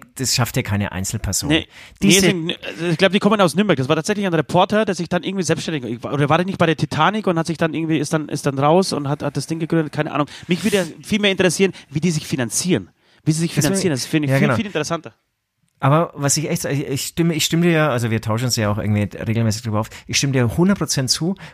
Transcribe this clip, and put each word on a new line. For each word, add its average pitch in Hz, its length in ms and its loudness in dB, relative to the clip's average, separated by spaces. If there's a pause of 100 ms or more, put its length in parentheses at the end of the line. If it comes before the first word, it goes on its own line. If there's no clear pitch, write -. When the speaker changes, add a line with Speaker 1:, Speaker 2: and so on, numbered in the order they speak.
(160)
Speaker 1:
das 127 180 -2
schafft - 240 0
ja 120 40 0
keine 101 300 -2
Einzelperson. - 560 -4
Speaker 2:
Nee, 156 180 0 (360)
Speaker 1:
Diese 190 320 6
Speaker 2:
nee, 165 180 -4
deswegen, - 200 -12
also 160 160 -8
ich 165 100 0
glaub, 185 140 4
die 208 80 2
kommen 208 200 4
aus 175 140 4
Nürnberg. 185 240 2
Das 131 100 -2
war 156 80 2
tatsächlich 202 300 -2
ein 170 80 0
Reporter, 180 500 2
der 196 100 -2
sich 165 140 -6
dann 180 140 -2
irgendwie 190 220 -4
selbstständig, 139 600 -4
oder 143 240 -2
war 151 80 4
der 180 80 0
nicht 185 140 -6
bei 175 80 4
der 160 100 2
Titanic 180 500 0
und 175 120 2
hat 165 80 0
sich 165 100 -4
dann 160 160 0
irgendwie, 160 240 0
ist 147 160 -2
dann, 156 160 -2
ist - 160 -6
dann 135 140 0
raus 160 340 4
und 147 160 -4
hat, 147 140 -4
hat 139 120 -4
das 143 120 -4
Ding 165 140 -6
gegründet? 160 340 0
Keine 151 180 -4
Ahnung. 143 140 0 (200)
Mich 165 160 0
würde 196 240 0 (160)
viel 208 180 -2
mehr 208 100 4
interessieren, 185 420 2 (160)
wie 147 120 -4
die 175 100 2
sich 151 160 -2
finanzieren. 127 640 -2 (340)
Wie 156 80 2
sie 156 80 -2
sich 170 140 -2
Speaker 1:
Das 147 100 2
Speaker 2:
finanzieren, 190 300 2
das 123 100 -4
finde 151 220 0
ich 127 60 0
Speaker 1:
ja, 135 40 4
Speaker 2:
viel, 143 120 4
Speaker 1:
genau. 123 80 2
Speaker 2:
viel 202 100 -2
interessanter. 156 480 -6 (680)
Speaker 1:
Aber 156 360 2
was 143 200 0
ich 151 140 -4
echt, 165 140 -2
ich, 143 240 -2
ich 135 160 -4
stimme, 165 300 0
ich - 100 -2
stimme 165 180 0
dir 175 80 4
ja, 156 200 4
also 120 200 0
wir 110 100 0
tauschen 113 260 -2
uns 117 100 0
ja 107 120 0
auch 104 100 0
irgendwie 104 240 0 (140)
regelmäßig 113 460 0
drüber 107 160 -2
auf, 110 120 -4 (180)
ich - 100 -4
stimme 139 140 0
dir 123 240 2
hundert 190 220 4
Prozent 135 300 -2
zu 175 280 -2 (180)